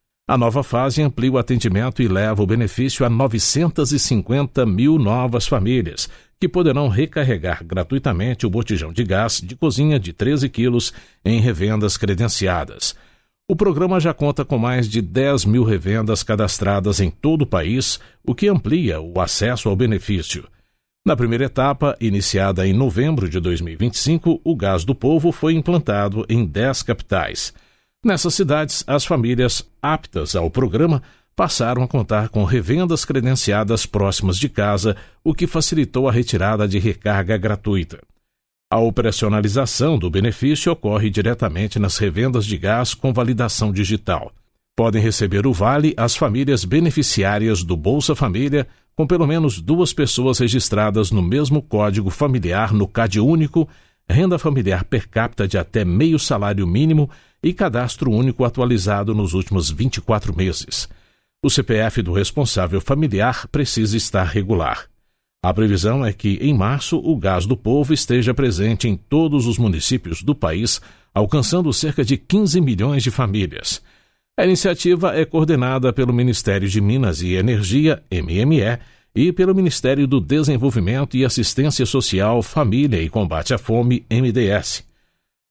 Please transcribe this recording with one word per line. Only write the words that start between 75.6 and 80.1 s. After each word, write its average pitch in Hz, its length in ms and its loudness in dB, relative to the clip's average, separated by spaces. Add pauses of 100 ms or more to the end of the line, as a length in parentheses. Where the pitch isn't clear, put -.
pelo 127 220 0
Ministério 110 520 2
de 98 140 0
Minas 101 400 2
e 90 140 -2
Energia, 113 760 2
M 85 280 -2
M 143 220 4
E, 117 180 0 (360)
e 160 180 2
pelo 185 220 2
Ministério 143 520 2
do 131 120 2